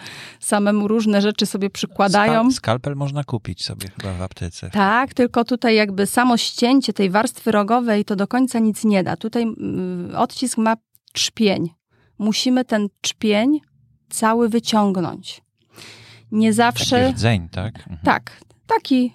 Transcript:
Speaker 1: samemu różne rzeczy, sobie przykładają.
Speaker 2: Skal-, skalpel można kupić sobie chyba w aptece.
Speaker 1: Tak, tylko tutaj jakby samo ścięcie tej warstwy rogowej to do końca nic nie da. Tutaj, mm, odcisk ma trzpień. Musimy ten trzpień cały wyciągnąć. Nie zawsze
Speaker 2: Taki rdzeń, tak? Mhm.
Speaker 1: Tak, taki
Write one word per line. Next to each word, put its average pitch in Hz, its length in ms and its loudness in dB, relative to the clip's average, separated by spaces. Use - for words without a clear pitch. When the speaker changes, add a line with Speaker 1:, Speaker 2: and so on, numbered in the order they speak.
Speaker 1:
samemu 208 480 2
różne 214 340 2
rzeczy, 208 240 0
sobie 196 240 -4
przykładają. 208 720 2
Speaker 2:
Skal-, 254 100 4
skalpel 127 420 -2
można 143 280 -4
kupić - 420 -8
sobie 101 220 -10
chyba 98 160 -8
w 90 80 -6
aptece. 92 480 -10
Speaker 1:
Tak, 208 440 0
tylko 240 320 0
tutaj 233 300 0
jakby 202 300 2
samo 240 320 2
ścięcie 240 560 2
tej 196 160 0
warstwy 220 420 0
rogowej 214 540 2
to 208 100 -2
do 196 120 -2
końca 247 320 0
nic 220 240 0
nie 202 200 4
da. - 140 -2
Tutaj, 233 260 -4
mm, 185 720 -6
odcisk - 420 -4
ma 226 180 2
trzpień. 190 560 -2
Musimy 247 460 0
ten 208 220 0
trzpień 233 580 0
cały 226 400 0
wyciągnąć. 202 920 0
Nie 220 220 4
zawsze 233 460 2
Speaker 2:
Taki 254 140 2
rdzeń, 104 360 0
tak? 95 280 -8
Mhm. - 260 -16
Speaker 1:
Tak, - 380 0
taki 254 480 0